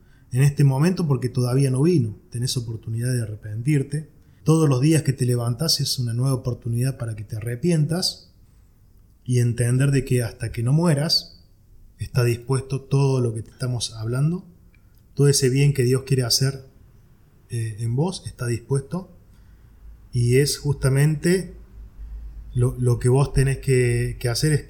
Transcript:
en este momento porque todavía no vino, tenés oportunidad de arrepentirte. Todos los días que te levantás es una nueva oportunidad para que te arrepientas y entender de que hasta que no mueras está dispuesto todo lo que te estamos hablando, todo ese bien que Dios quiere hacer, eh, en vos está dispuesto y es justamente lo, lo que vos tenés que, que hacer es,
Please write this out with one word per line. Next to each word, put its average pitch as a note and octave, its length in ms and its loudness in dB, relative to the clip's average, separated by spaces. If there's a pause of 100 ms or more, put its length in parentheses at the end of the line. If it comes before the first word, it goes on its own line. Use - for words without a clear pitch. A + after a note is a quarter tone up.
(320)
en B2+ 100 2
este C#3+ 220 4
momento D#3+ 420 2
porque B2 220 0
todavía B2+ 420 0
no B2+ 120 0
vino, C#3 360 2 (120)
tenés A#2+ 260 -4
oportunidad A2+ 560 -6
de B2 100 -2
arrepentirte. A#2 840 -4 (360)
Todos D#3+ 240 4
los B2+ 120 4
días D3+ 220 4
que C3 100 0
te B2 140 -2
levantás A#2+ 540 0
es - 180 -4
una A#2 160 -2
nueva C3 200 0
oportunidad A#2+ 600 -4
para A2+ 180 -8
que G#2 100 -12
te A2 120 -10
arrepientas D3+ 960 -2 (920)
y B2 160 2
entender A#2+ 500 2
de C#3 160 2
que B2 160 2
hasta A2+ 300 -8
que A#2 100 -6
no B2 100 0
mueras D#3 640 0 (640)
está - 240 -2
dispuesto B2 600 -2
todo C3+ 380 2
lo A#2 140 0
que A2 80 -8
te - 80 -20
estamos B2 440 -6
hablando, C3 520 -2 (680)
todo C#3 120 4
ese C#3 220 4
bien C#3 260 4
que C3+ 80 0
Dios B2 220 2
quiere C3 180 0
hacer, C3 440 -2 (840)
eh, A2+ 300 -6
en A#2 160 -2
vos F3 300 -2
está - 200 -10
dispuesto C3+ 640 -4 (1040)
y A#2+ 240 2
es C#3+ 220 2
justamente D3 960 0 (1000)
lo, B2 240 0
lo A#2+ 220 2
que B2+ 80 0
vos C3+ 240 4
tenés C3+ 260 2
que, B2 640 0
que B2 80 -2
hacer D3+ 240 0
es, C#3+ 180 0